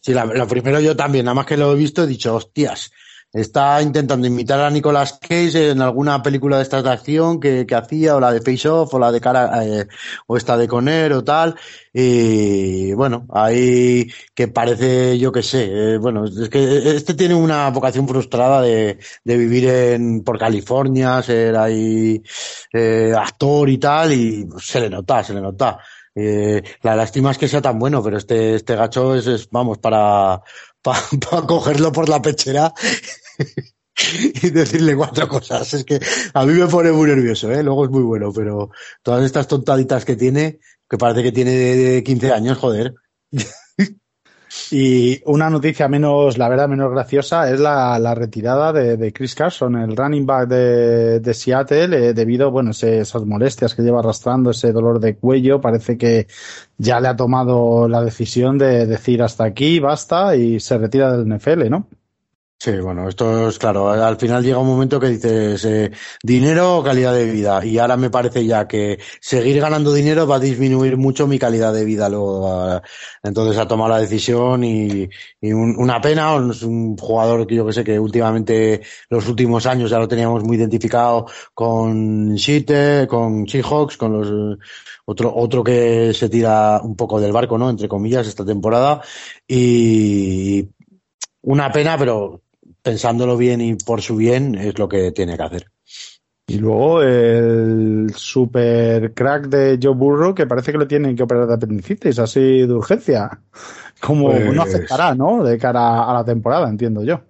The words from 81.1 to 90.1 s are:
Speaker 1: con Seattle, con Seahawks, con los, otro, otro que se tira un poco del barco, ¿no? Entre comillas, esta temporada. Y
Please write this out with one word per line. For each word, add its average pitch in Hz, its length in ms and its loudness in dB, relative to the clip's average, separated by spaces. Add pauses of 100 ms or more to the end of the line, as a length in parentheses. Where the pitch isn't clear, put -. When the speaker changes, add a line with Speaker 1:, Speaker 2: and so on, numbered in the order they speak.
Speaker 1:
con 110 840 0
Seattle, 143 680 2
con 110 400 -2
Seahawks, 143 500 -2
con 113 160 -2
los, 104 440 -4 (480)
otro, 117 300 -2
otro 120 280 0
que 117 500 2
se 110 160 -2
tira 107 520 2
un 110 140 -8
poco 107 240 -2
del 104 140 0
barco, 120 240 0
¿no? 123 120 0
Entre 104 200 -4
comillas, 110 380 -2
esta 104 180 -10
temporada. 110 560 0 (440)
Y 104 1200 2 (760)